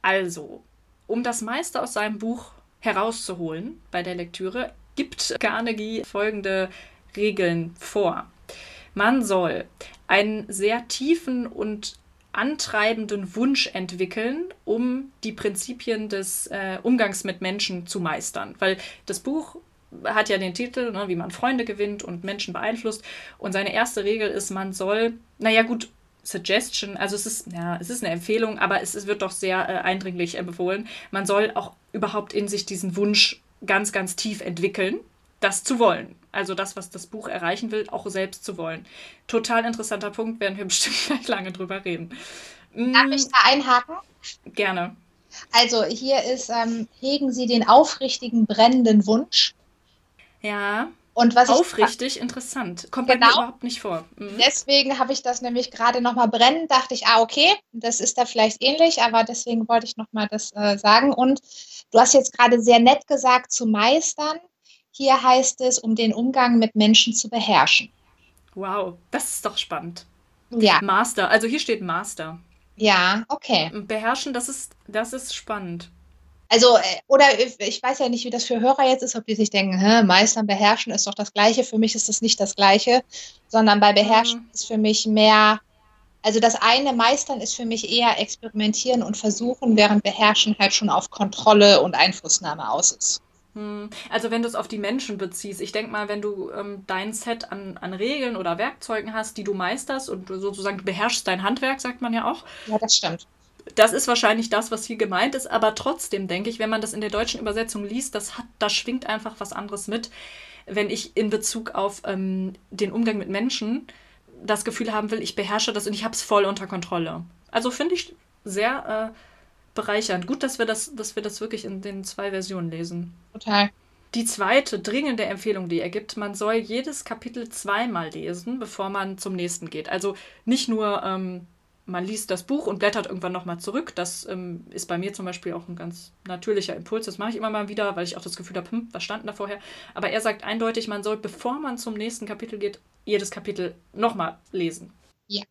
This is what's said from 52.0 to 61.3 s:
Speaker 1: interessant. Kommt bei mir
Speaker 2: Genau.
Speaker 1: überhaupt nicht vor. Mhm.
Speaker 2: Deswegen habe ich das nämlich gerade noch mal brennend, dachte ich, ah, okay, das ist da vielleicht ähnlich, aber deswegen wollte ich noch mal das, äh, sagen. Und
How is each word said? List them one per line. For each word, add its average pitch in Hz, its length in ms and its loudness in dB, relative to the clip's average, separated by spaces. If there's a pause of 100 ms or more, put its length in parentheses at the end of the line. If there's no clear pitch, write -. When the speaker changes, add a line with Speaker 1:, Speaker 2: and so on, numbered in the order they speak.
Speaker 1:
interessant. 240 720 -8
Kommt 254 160 -4
bei 254 100 4
mir 233 140 8
Speaker 2:
Genau. - 20 6
Speaker 1:
überhaupt 254 300 -2
nicht 240 180 -8
vor. 165 240 -6 (120)
Mhm. 208 300 0
Speaker 2:
Deswegen 277 520 2
habe 262 140 0
ich 269 100 -6
das 247 180 -2
nämlich 240 300 -4
gerade 240 300 0
noch 240 140 2
mal 240 120 4
brennend, 262 440 4
dachte 262 220 2
ich, - 140 -4
ah, 226 140 6
okay, 294 340 4 (160)
das 226 280 -4
ist - 200 0
da 240 60 4
vielleicht 220 380 2
ähnlich, 311 380 4
aber 226 220 4
deswegen 226 440 -2
wollte 233 200 2
ich - 100 -10
noch 220 140 -8
mal 214 180 -2
das, 214 240 -6
äh, 208 240 0
sagen. 226 360 6
Und 262 280 2 (500)